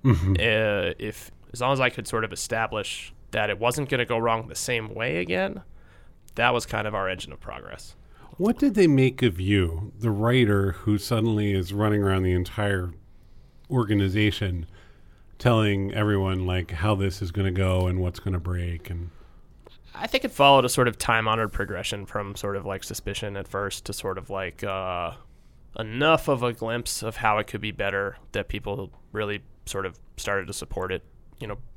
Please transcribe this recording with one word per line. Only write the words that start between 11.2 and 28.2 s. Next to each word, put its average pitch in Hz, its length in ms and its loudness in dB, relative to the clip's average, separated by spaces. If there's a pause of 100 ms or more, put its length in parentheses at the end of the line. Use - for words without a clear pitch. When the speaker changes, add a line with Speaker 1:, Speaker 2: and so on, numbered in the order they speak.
Speaker 1:
is 95 220 0
running 104 280 2
around 95 220 2
the 92 80 4
entire 90 600 0 (760)
organization 101 1000 2 (680)
telling 104 560 2
everyone, 95 520 2
like, 90 260 -2
how 95 240 0
this 95 260 -2
is 90 100 -4
gonna 98 200 0
go 92 360 2
and 90 120 0
what's 90 220 -2
gonna 92 180 -2
break? 87 500 -6
And 87 200 -8 (840)
Speaker 2:
I - 140 -6
think 262 160 0
it 269 80 -4
followed 139 320 8
a 123 60 2
sort 127 180 4
of 110 100 0
time-honored 110 540 2
progression 101 540 -6
from 101 320 -8
sort 101 180 -4
of, 98 100 -6
like, 98 200 -8
suspicion 101 500 -8
at 98 140 -10
first 98 380 -4
to - 60 -8
sort 95 240 -6
of, 92 120 -12
like, 95 340 -6
uh, 92 480 -4 (680)
enough 135 500 2
of 139 140 2
a 120 100 0
glimpse 117 520 -4
of 110 140 -6
how 107 200 2
it 107 100 0
could 101 140 -8
be 107 100 -6
better 98 460 -4 (140)